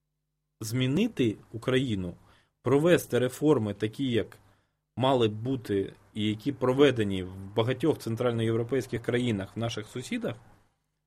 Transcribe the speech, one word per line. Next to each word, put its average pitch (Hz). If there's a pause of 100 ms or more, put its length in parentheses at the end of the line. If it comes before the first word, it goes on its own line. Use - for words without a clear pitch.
(600)
змінити 127 (160)
Україну, 113 (480)
провести 143
реформи 123
такі, 117
як 107 (580)
мали 123
б 104
бути 107 (240)
і 107
які 107
проведені 123
в 95
багатьох 127
центральноєвропейських 117
країнах, 120
в -
наших 110
сусідах, 220 (720)